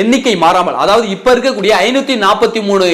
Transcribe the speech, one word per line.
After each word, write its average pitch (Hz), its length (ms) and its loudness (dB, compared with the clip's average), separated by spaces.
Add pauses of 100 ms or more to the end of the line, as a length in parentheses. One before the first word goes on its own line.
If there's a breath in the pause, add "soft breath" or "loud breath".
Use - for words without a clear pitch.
எண்ணிக்கை 233 400 0
மாறாமல், 175 400 0
அதாவது 208 320 2
இப்ப 247 200 0
இருக்கக்கூடிய 220 380 0 (140)
ஐநூத்தி 269 280 -2 (100)
நாற்பத்தி 214 440 0
மூணு 196 260 2